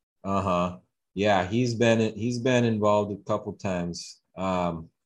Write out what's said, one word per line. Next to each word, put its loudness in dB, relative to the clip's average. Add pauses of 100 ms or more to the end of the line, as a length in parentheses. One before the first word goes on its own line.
(240)
Uh-huh. 0 (360)
Yeah, 2
he's -2
been, 4 (160)
he's -4
been 2
involved 2
a -10
couple -4
times. -6 (180)
Um, -2 (160)